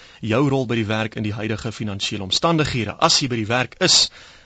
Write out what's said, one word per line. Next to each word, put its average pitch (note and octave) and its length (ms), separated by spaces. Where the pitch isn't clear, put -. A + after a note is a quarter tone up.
jou A#2 280
rol C3+ 160
by A#2 100
die A2+ 100
werk A2 300
in A2 80
die G#2 100
huidige G#2+ 380
finansiële G2+ 520
omstandighede. B2 760
As - 200
jy C#3+ 80
by B2 80
die A2 120
werk B2 320
is, - 300